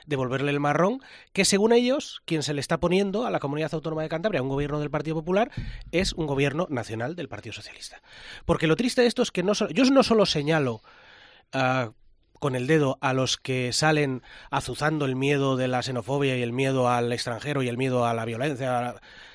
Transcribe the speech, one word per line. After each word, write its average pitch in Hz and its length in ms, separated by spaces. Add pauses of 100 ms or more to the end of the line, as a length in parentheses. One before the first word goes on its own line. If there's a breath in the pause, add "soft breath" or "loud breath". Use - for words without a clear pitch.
devolverle 135 460
el 143 100
marrón 160 400 (320 loud breath)
que, 196 100
según 208 300
ellos, 247 520
quien 156 180
se 143 100
le 135 80
está 160 180
poniendo 196 460
a 208 60
la 160 80
Comunidad 147 340
Autónoma 160 300
de 156 60
Cantabria, 165 300
a 127 40
un 135 60
gobierno 143 300
del 147 100
Partido 151 280
Popular, 185 340 (400 loud breath)
es 185 220
un 160 140
gobierno 143 420
nacional 120 480
del 156 100
Partido 104 260
Socialista. - 480 (440 loud breath)
Porque 165 220
lo 156 100
triste 247 240
de 240 60
esto 233 160
es - 80
que 180 120
no 202 120
so-, 208 140
yo 202 160
no 269 180
solo 214 220
señalo, 147 560 (680 soft breath)
ah, 127 400 (480)
con 135 160
el 127 120
dedo 147 340
a 135 120
los 131 220
que 127 380
salen 147 480 (300 loud breath)
azuzando 143 540
el 131 120
miedo 139 400
de 127 100
la 127 140
xenofobia 131 560
y 123 60
el 117 100
miedo 131 340
al 120 240
extranjero 127 520
y 123 40
el 117 100
miedo 127 280
a 117 80
la 113 120
violencia, 123 680 (400 loud breath)